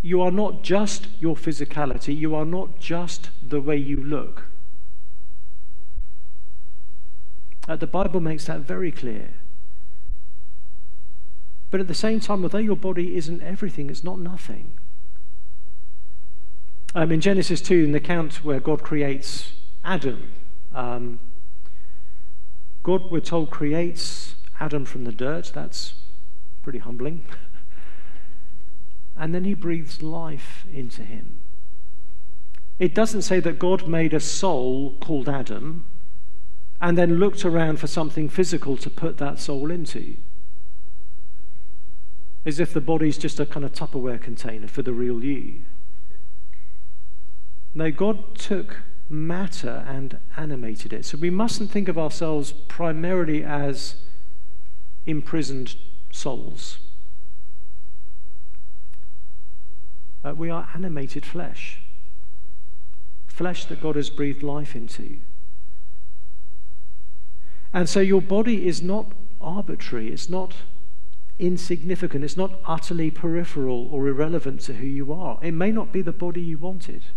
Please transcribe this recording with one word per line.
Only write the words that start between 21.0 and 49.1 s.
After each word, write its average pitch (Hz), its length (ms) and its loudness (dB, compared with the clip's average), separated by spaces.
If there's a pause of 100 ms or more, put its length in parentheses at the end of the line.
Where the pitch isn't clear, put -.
God, 185 260 0
we're 165 120 0
told, 160 280 0
creates 165 840 0 (240)
Adam 147 240 0
from 123 220 0
the 117 80 0
dirt. 151 400 0
That's - 400 0 (720)
pretty 120 160 0
humbling. 127 500 0
<laughs> - 60 0 (1800)
And 160 180 0
then 180 80 0
he 202 100 2
breathes 165 480 0
life 160 720 0
into 120 300 0
him. 113 380 0 (1400)
It 180 160 2
doesn't 220 260 2
say 185 200 0
that 156 180 0
God 180 280 0
made 160 280 0
a 147 40 0
soul 135 800 0
called 143 300 0
Adam 139 560 0 (960)
and 175 160 2
then 170 220 2
looked 196 260 0
around 160 340 0
for 156 60 0
something 151 440 0
physical 156 480 0
to - 120 0
put - 300 0
that 143 180 -2
soul 143 320 -2
into, 170 460 0 (2250)
as 156 140 0
if 170 140 2
the 156 80 2
body's 156 380 2
just 151 200 0
a 147 60 2
kind 147 180 0
of 139 100 0
Tupperware 123 460 0
container 110 480 0
for 139 140 0
the 123 120 0
real 120 300 0
you. - 380 0 (2000)
No, 160 160 0
God 190 460 0
took - 420 0 (320)
matter 160 800 0